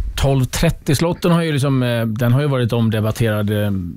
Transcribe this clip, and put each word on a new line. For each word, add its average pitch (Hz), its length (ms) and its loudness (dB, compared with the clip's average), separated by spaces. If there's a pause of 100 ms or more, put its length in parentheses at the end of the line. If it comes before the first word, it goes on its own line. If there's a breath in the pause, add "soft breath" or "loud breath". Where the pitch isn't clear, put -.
(160)
tolv 135 300 2
trettio-slotten 165 840 0
har 170 100 4
ju 165 100 -2
liksom, 135 320 0
eh, 120 220 0
den 117 280 0
har 135 80 4
ju 151 60 0
varit 123 260 0
omdebatterad, 107 760 0
eh, 104 220 0 (260)